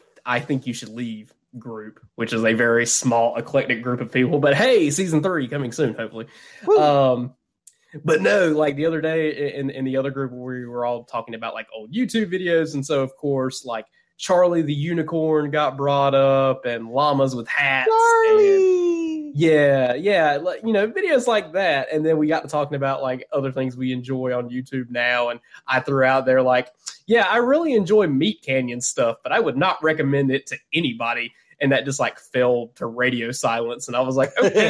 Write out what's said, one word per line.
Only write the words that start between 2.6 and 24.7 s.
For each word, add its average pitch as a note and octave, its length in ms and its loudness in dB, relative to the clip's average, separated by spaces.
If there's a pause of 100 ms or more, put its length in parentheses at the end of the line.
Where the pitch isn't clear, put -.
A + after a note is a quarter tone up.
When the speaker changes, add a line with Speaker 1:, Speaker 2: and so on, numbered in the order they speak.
Speaker 1:
small, A#2 480 2
eclectic A#2+ 480 -2
group B2 180 -4
of A#2 100 -8
people. C3 280 0
But C#3+ 160 4
hey, G#3 340 4
season D#3+ 320 0
three E3 260 -2
coming C3+ 240 -6
soon, B2+ 220 -2
hopefully. A2+ 320 -10 (400)
Speaker 2:
Woo. G4+ 140 4
Speaker 1:
Um, C3+ 560 2 (680)
but E3+ 200 2
no, G3 300 4
like, D3+ 220 0
the D3+ 120 -2
other D#3+ 140 -2
day D#3 520 -2
in, C3+ 160 -4
in C3 160 -8
the C3 120 -2
other C3+ 120 -2
group C3+ 220 -6
where B2+ 300 -12
we B2 40 -12
were A#2+ 180 -6
all A#2+ 200 -4
talking A#2 320 -10
about, A2+ 180 -10
like, A2+ 180 -12
old A2 220 -16
YouTube A3 400 -2
videos. E3+ 400 0
And C#3 100 -4
so, C#3 200 0
of C3 140 -8
course, C3 480 -4
like, A2+ 200 -8 (320)
Charlie F3 460 2
the D3 100 -2
Unicorn D#3 800 -2
got D3 260 0
brought C#3 380 2
up C3+ 500 2
and A#2 240 -6
llamas C3+ 460 2
with A#2 120 -8
hats. C3+ 400 0
Speaker 2:
Charlie! G4 1400 4
Speaker 1:
And D4 100 -12
yeah, C#3+ 580 4
yeah. D#3 480 2
Like, F3 220 -4
you A3+ 100 0
know, G#3 140 2
videos C#4 400 0
like G3 260 0
that. E3+ 400 0
And D#3 100 0
then D#3+ 140 2
we D3+ 100 0
got D#3 140 0
to C#3+ 60 -14
talking D3 280 -4
about, C3+ 280 -2
like, B2+ 280 -6
other C3+ 200 -2
things C3 260 -6
we B2+ 160 -4
enjoy B2+ 420 -4
on A#2+ 140 -6
YouTube B2+ 400 -8